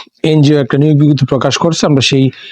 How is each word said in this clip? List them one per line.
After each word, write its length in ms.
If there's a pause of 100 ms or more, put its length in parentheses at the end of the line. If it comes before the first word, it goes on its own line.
(240)
এনজিও 360
একটা 180
নিয়োগ 220
বিজ্ঞপ্তি 260
প্রকাশ 320
করছে, 280
আমরা 160
সেই 300 (200)